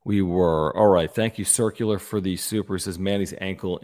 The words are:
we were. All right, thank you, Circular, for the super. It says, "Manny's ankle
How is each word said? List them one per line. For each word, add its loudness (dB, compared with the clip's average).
we 0
were. 2
All 6
right, 6
thank -4
you, -6
Circular, 0
for -4
the -2
super. -4
It -4
says, -8
"Manny's -2
ankle -6